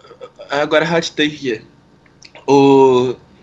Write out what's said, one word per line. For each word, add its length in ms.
agora 360
hot 260
take 420
aqui. 120
O 680